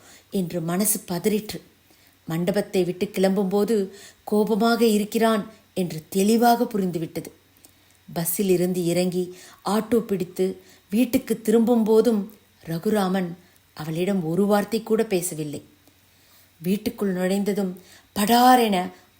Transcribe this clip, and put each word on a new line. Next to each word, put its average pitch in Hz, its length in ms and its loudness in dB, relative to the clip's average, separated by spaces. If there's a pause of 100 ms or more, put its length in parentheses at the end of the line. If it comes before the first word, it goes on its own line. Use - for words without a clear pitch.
(300)
என்று 175 300 -4
மனசு 185 480 -2
பதறிற்று. 202 520 -4 (640)
மண்டபத்தை 185 600 -2
விட்டு 180 220 -4
கிளம்பும்போது 196 840 0 (340)
கோபமாக 220 600 2
இருக்கிறான் 214 680 0 (220)
என்று 160 340 -6
தெளிவாக 226 560 4
புரிந்துவிட்டது. 175 640 -4 (840)
பஸ்ஸில் 165 360 -2
இருந்து 180 360 2
இறங்கி 180 540 -2 (260)
ஆட்டோ 220 360 0
பிடித்து 190 640 -4 (280)
வீட்டுக்கு 240 520 0
திரும்பும் 226 420 4
போதும் 220 480 2 (340)
ரகுராமன் 185 640 -2 (420)
அவளிடம் 170 500 -4
ஒரு 175 220 0
வார்த்தை 208 360 0
கூட 220 220 0
பேசவில்லை. 156 600 -6 (1000)
வீட்டுக்குள் 202 500 -2
நுழைந்ததும் 185 680 -2 (340)
படாரென 220 760 4 (300)